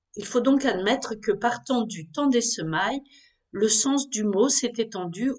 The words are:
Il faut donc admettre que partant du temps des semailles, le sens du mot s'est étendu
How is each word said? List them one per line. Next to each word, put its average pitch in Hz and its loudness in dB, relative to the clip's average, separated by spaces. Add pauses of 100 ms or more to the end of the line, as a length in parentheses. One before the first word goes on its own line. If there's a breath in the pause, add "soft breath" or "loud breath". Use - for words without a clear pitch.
(200)
Il - -8
faut 247 0
donc 269 4
admettre 220 0
que 214 -2
partant 240 -2
du 170 -10
temps 285 -2
des 240 4
semailles, 196 -2 (480 soft breath)
le 208 2
sens 277 2
du 214 -4
mot 208 4
s'est 240 0
étendu 208 -4